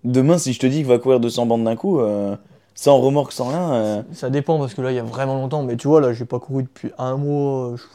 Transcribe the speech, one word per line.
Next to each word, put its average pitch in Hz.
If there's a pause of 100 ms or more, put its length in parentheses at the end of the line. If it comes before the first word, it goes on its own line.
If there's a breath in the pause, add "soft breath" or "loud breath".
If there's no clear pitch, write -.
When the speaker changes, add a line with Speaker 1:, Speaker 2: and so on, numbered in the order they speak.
Speaker 1:
Demain, 131
si 131
je -
te 131
dis 147
que 135
va 120
courir 127
deux 120
cents 120
bornes 117
d'un 113
coup, 175
euh, 101 (400 soft breath)
sans 139
remorque, 135
sans 123
rien, 165
euh. 107 (100)
Speaker 2:
Ça 131
dépend, 147
parce 135
que -
là, 127
il -
y 123
a 117
vraiment 131
longtemps, 135
mais 120
tu 120
vois, 156
là, 123
j'ai 120
pas 123
couru 135
depuis -
un 131
mois, 139
je 120 (120)